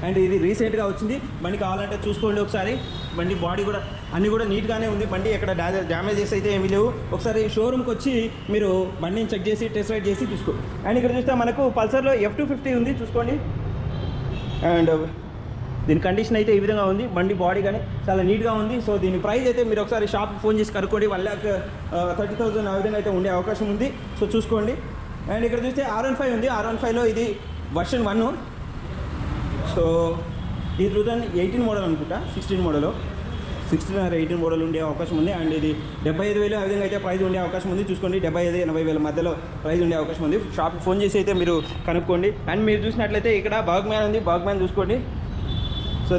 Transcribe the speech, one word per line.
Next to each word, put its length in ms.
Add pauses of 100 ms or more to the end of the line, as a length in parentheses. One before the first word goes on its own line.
and 180
ఇది 120 (100)
రీసెంట్గా 440
వచ్చింది. 260 (280)
బండి 180
కావాలంటే 340 (100)
చూసుకోండి 380
ఒకసారి, 280 (460)
బండి 160 (100)
బాడీ 240
కూడా 120 (360)
అన్నీ 160
కూడా 180
నీట్గానే 440
ఉంది, 180
బండి 240
ఎక్కడ 240
డా-, 320
డ్యామేజెస్ 440
అయితే 200
ఏమీ 180
లేవు. 140 (260)
ఒకసారి 280 (120)
షోరూమ్కి 400
వచ్చి 180 (420)
మీరు 140 (360)
బండిని 280
చెక్ 160
చేసి 280
టెస్ట్ 180
రైడ్ 160
చేసి 220
తీసుకో. 200 (340)
And 140
ఇక్కడ 180
చూస్తే 240
మనకు 200 (160)
పల్సర్లో 340 (140)
ఎఫ్ 140
టూ 100
ఫిఫ్టీ 300
ఉంది, 200
చూసుకోండి. 360 (1400)
And 180 (1000)
దీని 200
కండిషన్ 320
అయితే 180
ఈ 80
విధంగా 260
ఉంది, 140 (100)
బండి 280
బాడీ 240
కానీ 120 (280)
చాలా 220
నీట్గా 320
ఉంది. 160 (100)
So 180
దీని 220
ప్రైస్ 240
అయితే 180
మీరు 160
ఒకసారి 300
షాప్కి 280
ఫోన్ 160
చేసి 160
కనుక్కోండి, 380
వన్ 140
ల్యాక్, 200 (480)
ఆ, 20 (220)
థర్టీ 220
థౌజండ్ 320
ఆ 80
విధంగా 180
అయితే 200
ఉండే 180
అవకాశం 360
ఉంది. 160 (300)
So 60 (100)
చూసుకోండి. 400 (560)
And 140
ఇక్కడ 200
చూస్తే 160 (120)
ఆర్ 120
వన్ 120
ఫైవ్ 160
ఉంది, 220
ఆర్ 120
వన్ 140
ఫైవ్లో 200 (100)
ఇది 120 (520)
వెర్షన్ 320
వన్. 120 (1500)
So 120 (960)
ఇది 140
టూ 100
థౌజండ్ 200 (160)
ఎయిటీన్ 260
మోడల్ 200
అనుకుంటా, 300 (160)
సిక్స్టీన్ 320
మోడల్, 200 (840)
సిక్స్టీన్ 320
or 160
ఎయిటీన్ 260
మోడల్ 220
ఉండే 220
అవకాశం 340
ఉంది. 160
And 200
ఇది 120 (360)
డెబ్బై 260
ఐదు 100
వేలు 180
ఆ 60
విధంగా 220
అయితే 180
ప్రైస్ 220
ఉండే 160
అవకాశం 300
ఉంది, 160
చూసుకోండి 360
డెబ్బై 240
ఐదు, 160
ఎనభై 240
వేల 180
మధ్యలో 240 (320)
ప్రైస్ 220
ఉండే 140
అవకాశం 280
ఉంది. 120 (180)
షాప్కి 280
ఫోన్ 180
చేసి 180
అయితే 180
మీరు 160 (320)
కనుక్కోండి. 420 (220)
And 160
మీరు 180
చూసినట్లయితే 540
ఇక్కడ 160 (160)
బర్గ్మ్యాన్ 380
ఉంది, 100 (100)
బర్గ్మ్యాన్ 340
చూసుకోండి. 340 (1120)
So 80